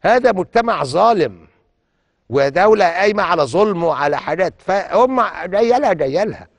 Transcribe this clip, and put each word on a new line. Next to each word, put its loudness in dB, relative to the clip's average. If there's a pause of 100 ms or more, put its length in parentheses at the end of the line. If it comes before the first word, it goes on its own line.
هذا 2
مجتمع -2
ظالم 0 (800)
ودولة 2
قايمة 0
على 0
ظلم 0
وعلى 0
حاجات، -4
فهم 0 (240)
جاية 0
لها، 0
جاية -2
لها. -8 (120)